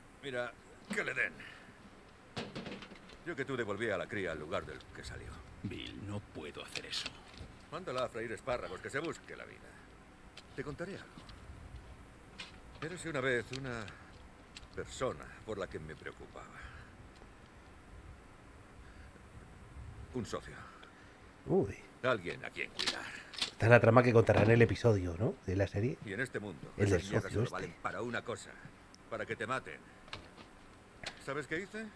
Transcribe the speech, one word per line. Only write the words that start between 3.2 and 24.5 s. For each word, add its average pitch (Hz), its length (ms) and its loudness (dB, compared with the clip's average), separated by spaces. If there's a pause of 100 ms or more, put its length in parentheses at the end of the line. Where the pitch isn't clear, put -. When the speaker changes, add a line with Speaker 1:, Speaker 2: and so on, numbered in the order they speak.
Speaker 1:
Yo 165 100 -6
que 135 80 -2
tú 135 120 -4
devolví 107 340 0
a 92 80 2
la 80 100 -2
cría 92 240 0
al 78 80 -4
lugar 80 240 -2
del 71 140 -10 (180)
que - 80 -12
salió. - 240 -10 (340)
Speaker 2:
Bill, - 460 -6
no 104 120 -4
puedo - 440 -10
hacer - 220 -8
eso. - 220 -4 (640)
Speaker 1:
Mándala 143 360 -2
a - 20 0
freír 117 240 -4
espárragos, 95 480 -4
que 107 80 -8
se 135 120 -2
busque 147 360 -6
la 60 80 -10
vida. 55 240 -16 (840)
Te 139 100 -4
contaré 170 300 -8
algo. - 120 -12 (1700)
Érase 160 300 -4
una 143 100 6
vez 123 240 6 (140)
una 120 260 -4 (880)
persona 90 500 -2 (200)
por 107 140 -4
la 92 80 -2
que 90 140 -6
me 78 160 -10
preocupaba. - 500 -12 (3750)
Un 120 100 0
socio. 76 300 -6 (920)
Speaker 3:
Uy. 101 300 4 (280)
Speaker 1:
Alguien 87 400 0
a - 60 -4
quien 71 200 -4
cuidar. - 320 -4 (380)
Speaker 3:
Esta - 260 0
es 117 40 10
la 120 100 12
trama 113 220 12
que 120 100 8
contará 110 300 10
en 107 100 10